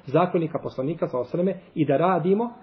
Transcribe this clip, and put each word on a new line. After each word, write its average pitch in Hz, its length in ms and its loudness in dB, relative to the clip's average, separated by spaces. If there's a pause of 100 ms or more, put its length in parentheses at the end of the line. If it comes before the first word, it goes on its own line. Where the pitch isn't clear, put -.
zakonika 160 540 2
poslanika 151 480 -4
sallallahu 127 300 -4
alejhi 180 100 2
ve 185 60 0
selleme - 220 -16
i 156 100 2
da 139 120 2
radimo 185 640 2